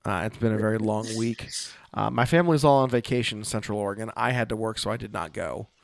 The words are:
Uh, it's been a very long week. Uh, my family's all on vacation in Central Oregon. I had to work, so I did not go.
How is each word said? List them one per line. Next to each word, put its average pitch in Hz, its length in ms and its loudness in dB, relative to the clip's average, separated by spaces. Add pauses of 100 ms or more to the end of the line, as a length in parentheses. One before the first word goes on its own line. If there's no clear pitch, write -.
Uh, 92 220 -2
it's 110 120 -6
been 113 160 2
a 107 40 2
very 107 220 2
long 107 260 0 (120)
week. 117 320 -2 (440)
Uh, 107 160 -2
my 120 160 2
family's 165 380 4
all 139 180 8
on 131 80 2
vacation 120 500 0
in 107 40 -10
Central 107 340 -4
Oregon. 104 400 -4
I 117 140 2
had 120 180 0
to 113 60 -2
work, 110 240 -4
so - 100 -4
I 113 80 -2
did 113 160 -10
not 82 200 -6
go. 82 340 -6 (160)